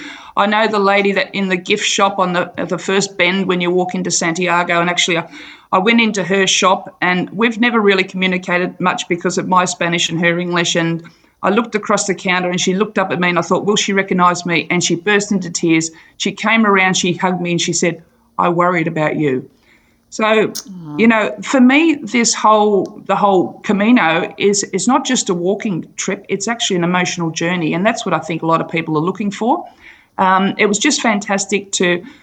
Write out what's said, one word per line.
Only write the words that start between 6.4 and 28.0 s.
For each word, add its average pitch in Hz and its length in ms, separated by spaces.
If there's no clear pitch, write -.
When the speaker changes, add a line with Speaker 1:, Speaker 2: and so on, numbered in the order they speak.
Speaker 1:
shop, 190 540
and 180 300
we've 220 280
never 233 220
really 196 240
communicated 185 760
much 180 280
because 175 300
of - 100
my 185 160
Spanish 170 440
and 165 120
her 170 180
English, 175 380
and 165 280
I 185 80
looked 226 260
across 208 300
the 190 80
counter 180 360
and 180 100
she 185 140
looked 208 240
up 190 140
at 175 80
me 180 80
and 175 100
I 170 40
thought, 170 220
"Will 202 120
she 196 160
recognise 180 520
me?" 170 260
And 180 120
she 170 140
burst 202 340
into 180 200
tears. 160 400
She - 160
came 220 340
around, 190 280
she 180 180
hugged 185 280
me 175 120
and 170 80
she 170 120
said, 170 300
"I 180 100
worried 175 400
about 156 280
you." 139 320
So, 214 440
Speaker 2:
Aw. 160 460
Speaker 1:
you 220 80
know, 214 360
for 269 180
me, 285 360
this 226 360
whole, 214 520
the 190 100
whole 190 480
Camino 196 760
is, 202 260
is - 220
not 277 180
just - 240
a 190 60
walking 185 600
trip, - 320
it's 196 180
actually 226 300
an 175 80
emotional 180 460
journey. 165 440
And 175 100
that's 233 220